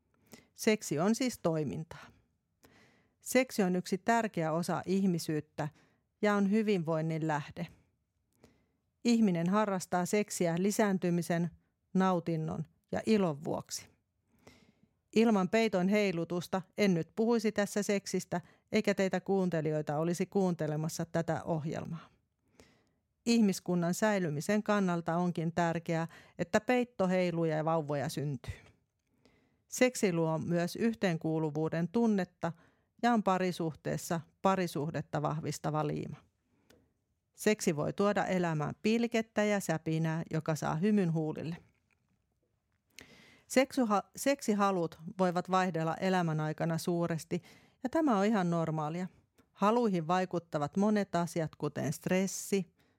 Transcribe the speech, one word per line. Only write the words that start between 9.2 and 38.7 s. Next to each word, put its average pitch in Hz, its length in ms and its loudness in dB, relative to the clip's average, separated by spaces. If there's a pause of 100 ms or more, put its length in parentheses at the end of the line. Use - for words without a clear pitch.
harrastaa 190 580 0
seksiä 185 520 0
lisääntymisen, 180 920 0 (440)
nautinnon 165 720 0 (280)
ja - 140 -2
ilon 175 380 2
vuoksi. - 460 -8 (1300)
Ilman 214 320 4
peiton 202 400 2
heilutusta 185 720 0 (160)
en 202 160 4
nyt 160 220 -2
puhuisi 220 360 2
tässä 202 300 0
seksistä, 190 580 -2 (320)
eikä 214 220 2
teitä 190 260 0
kuuntelijoita 156 760 0
olisi 170 300 0
kuuntelemassa 160 800 -2
tätä 165 400 -2
ohjelmaa. - 640 -6 (1160)
Ihmiskunnan 180 680 2
säilymisen 202 680 0
kannalta 175 540 0
onkin 170 360 -2
tärkeää, 165 560 -2 (300)
että 208 220 0
peitto 247 480 0
heiluu 180 360 0
ja 156 200 0
vauvoja 147 440 0
syntyy. 143 460 -6 (1120)
Seksi 247 440 2
luo 160 260 0
myös 170 380 -2
yhteenkuuluvuuden 160 1120 -2
tunnetta 196 640 0 (500)
ja 240 100 2
on 220 100 2
parisuhteessa 170 1000 -2 (220)
parisuhdetta 165 800 -2
vahvistava 151 640 -4
liima. 151 300 -6 (1160)
Seksi 208 420 0
voi 156 160 -4
tuoda 202 320 0
elämään 160 580 -2